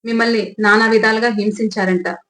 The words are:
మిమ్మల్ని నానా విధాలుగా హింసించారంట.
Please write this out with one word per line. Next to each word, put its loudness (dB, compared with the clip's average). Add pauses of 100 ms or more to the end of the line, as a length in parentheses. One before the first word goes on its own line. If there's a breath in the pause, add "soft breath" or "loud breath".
మిమ్మల్ని 0 (140)
నానా 2
విధాలుగా 2
హింసించారంట. -2 (200)